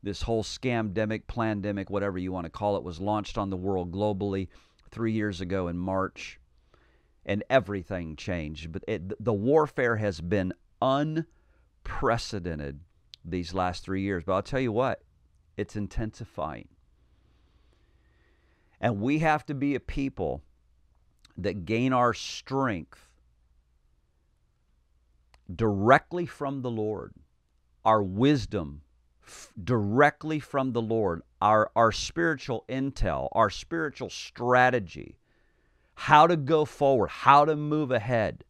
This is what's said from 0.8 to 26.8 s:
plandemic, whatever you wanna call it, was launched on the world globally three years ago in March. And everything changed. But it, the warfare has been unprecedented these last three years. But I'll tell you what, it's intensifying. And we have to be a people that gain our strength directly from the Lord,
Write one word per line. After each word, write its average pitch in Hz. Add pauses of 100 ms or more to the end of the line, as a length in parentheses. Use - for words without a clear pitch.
plandemic, 104
whatever 98
you 92
wanna 90
call 104
it, 87
was 80
launched 104
on 98
the 92
world 90
globally 98 (420)
three 113
years 104
ago 92
in 87
March. 92 (840)
And 101
everything 92
changed. 80
But 90
it, 95
the 110
warfare 127
has 101
been 92 (260)
unprecedented 117 (420)
these 85
last 90
three 95
years. 98
But 98
I'll 95
tell 131
you 123
what, 120 (560)
it's -
intensifying. 90 (2000)
And 104
we 139
have 156
to 151
be 139
a 120
people 95 (960)
that 90
gain 120
our 123
strength - (2500)
directly 117
from 139
the 123
Lord, 107 (720)